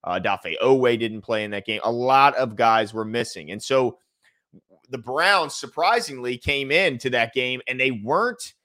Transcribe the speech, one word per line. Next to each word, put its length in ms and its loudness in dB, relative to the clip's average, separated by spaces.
Uh, 140 -2
Dafe 420 -2
Owe 240 6
didn't 260 -4
play 220 -2
in 80 -6
that 140 -6
game. 180 -4
A 80 0
lot 440 4
of 200 -2
guys 380 2
were 120 -4
missing. 460 -6
And 100 -10
so 380 0
the 80 -8
Browns 560 2
surprisingly 840 -2
came 340 -4
into 380 0
that 240 0
game 340 -2
and 100 -6
they 140 2
weren't 600 -2